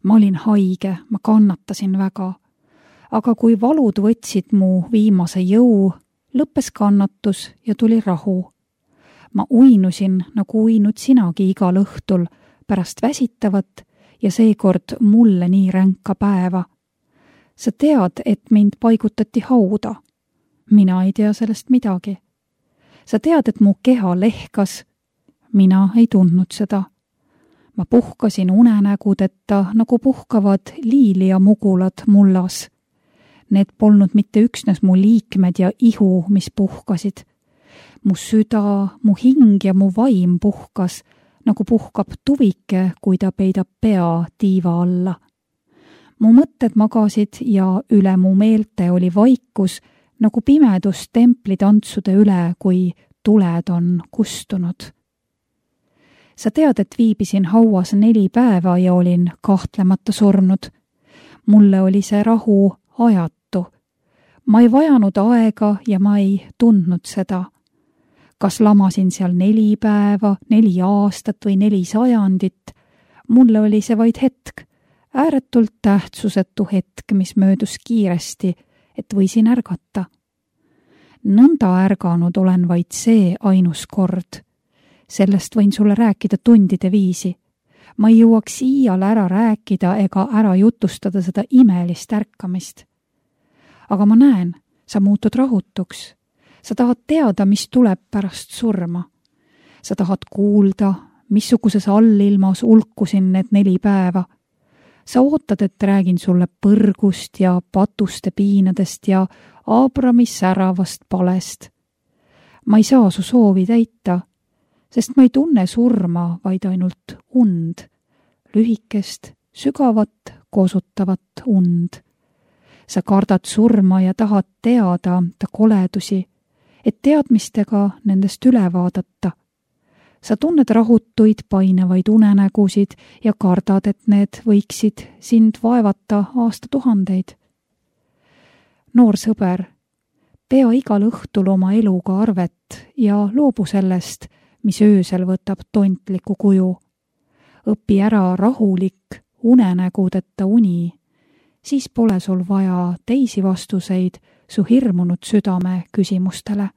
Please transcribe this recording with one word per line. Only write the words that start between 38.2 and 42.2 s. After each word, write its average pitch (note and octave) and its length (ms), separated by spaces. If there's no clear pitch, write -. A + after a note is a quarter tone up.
mu G#3 200
hing A#3+ 400
ja F#3+ 100
mu G3 240
vaim F#3 420
puhkas, - 600
nagu A3 180
puhkab - 480